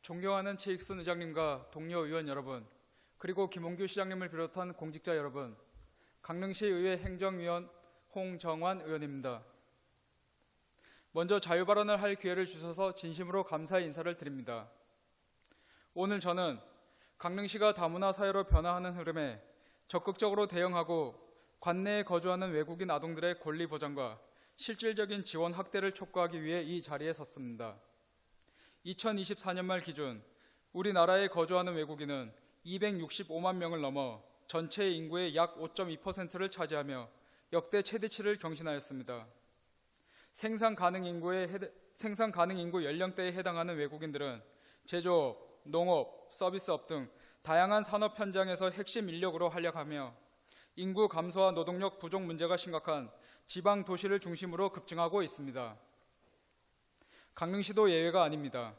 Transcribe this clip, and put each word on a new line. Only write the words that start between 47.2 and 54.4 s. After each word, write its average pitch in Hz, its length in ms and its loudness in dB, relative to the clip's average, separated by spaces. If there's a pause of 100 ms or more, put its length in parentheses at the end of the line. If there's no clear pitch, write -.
다양한 190 400 6
산업 208 360 0
현장에서 185 520 2
핵심 202 380 -4
인력으로 170 400 0
활약하며 151 640 -4 (640)
인구 190 300 2
감소와 180 440 4
노동력 180 480 -2
부족 185 240 -2
문제가 165 340 0
심각한 156 540 -4 (340)
지방 196 400 2
도시를 190 340 0
중심으로 180 520 -2